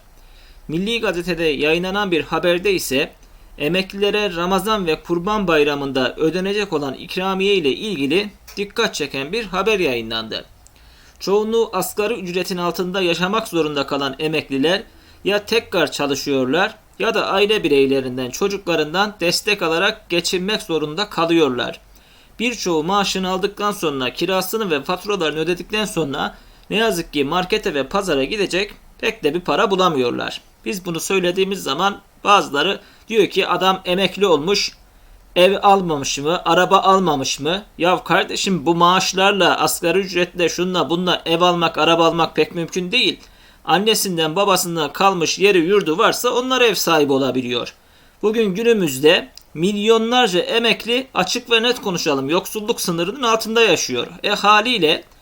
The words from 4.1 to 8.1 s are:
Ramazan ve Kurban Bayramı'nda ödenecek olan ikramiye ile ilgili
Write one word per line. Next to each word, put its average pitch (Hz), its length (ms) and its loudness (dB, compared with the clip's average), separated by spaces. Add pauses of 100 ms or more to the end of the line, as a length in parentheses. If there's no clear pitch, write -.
Ramazan 185 520 0
ve 156 140 -2
Kurban 185 460 -2
Bayramı'nda 143 680 0
ödenecek 190 580 -2
olan 143 200 -2
ikramiye 190 600 -2
ile 147 160 2
ilgili 180 580 -2 (280)